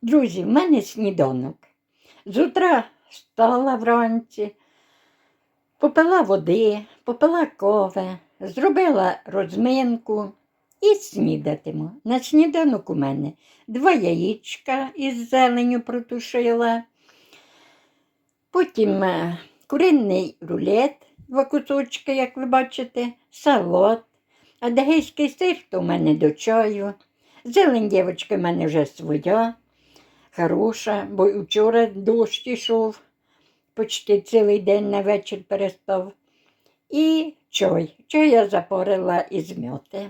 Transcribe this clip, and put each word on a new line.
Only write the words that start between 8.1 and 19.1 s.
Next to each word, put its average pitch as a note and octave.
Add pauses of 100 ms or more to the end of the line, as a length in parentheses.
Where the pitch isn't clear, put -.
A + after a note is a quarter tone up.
зробила B3+
розминку G#3+ (500)
і G4+
снідатиму. D#3 (120)
На A#3+
сніданок D4+
у E3+
мене C#3+ (360)
два B3+
яєчка G#3+
із B3
зеленю B3
протушила, A#3 (1700)
потім, G#3
е, F3 (300)